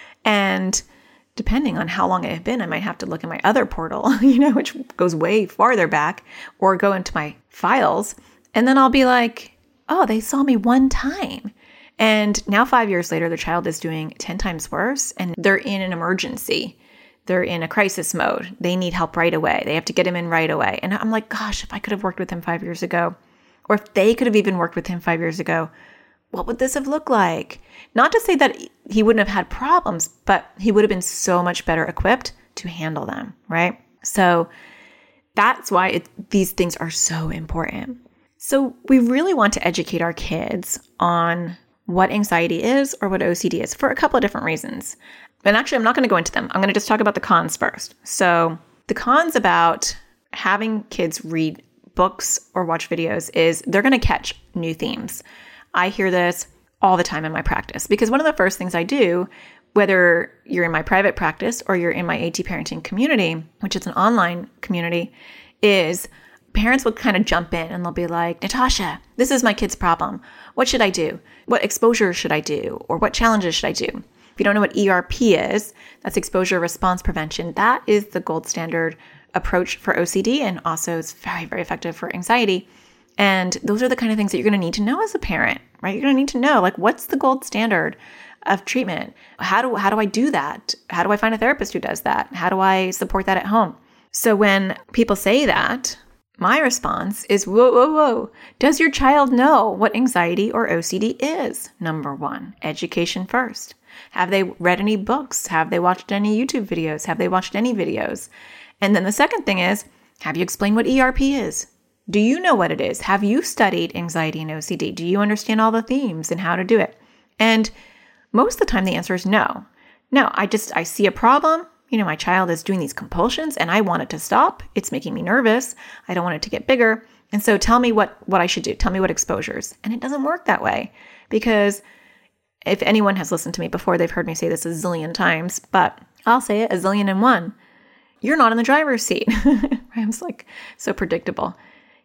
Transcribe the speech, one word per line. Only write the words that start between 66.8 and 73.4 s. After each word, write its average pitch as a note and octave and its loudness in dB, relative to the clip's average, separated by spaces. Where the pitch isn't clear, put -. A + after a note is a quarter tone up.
will A3 2
kind G#3 0
of - 2
jump E3+ -2
in E3 -4
and F3 -6
they'll F3 -6
be F3 -4
like, E3+ -4
"Natasha, G#3+ -2
this C4 2
is B3+ 2
my G#3+ 2
kid's G#3 -4
problem. - -2
What C4 2
should B3+ 2
I G3+ 4
do? F3+ -4
What - 2
exposure G#3+ 2
should - -4
I D3+ 0
do? - -6
Or E3 -4
what G#3 0
challenges G#3 2